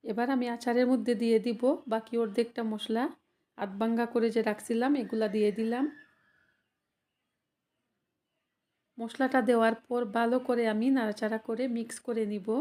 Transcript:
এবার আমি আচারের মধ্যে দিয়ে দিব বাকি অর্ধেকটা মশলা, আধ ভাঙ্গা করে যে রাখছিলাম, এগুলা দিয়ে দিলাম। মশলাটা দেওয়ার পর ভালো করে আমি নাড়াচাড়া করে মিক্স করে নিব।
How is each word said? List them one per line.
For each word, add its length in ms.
এবার 260
আমি 200
আচারের 380
মধ্যে 280
দিয়ে 240
দিব 220
বাকি 300
অর্ধেকটা 460
মশলা, 400
আধ 200
ভাঙ্গা 280
করে 240
যে 120
রাখছিলাম, 540
এগুলা 320
দিয়ে 240
দিলাম। 340
মশলাটা 440
দেওয়ার 400
পর 200
ভালো 280
করে 280
আমি 220
নাড়াচাড়া 500
করে 280
মিক্স 320
করে 260
নিব। 220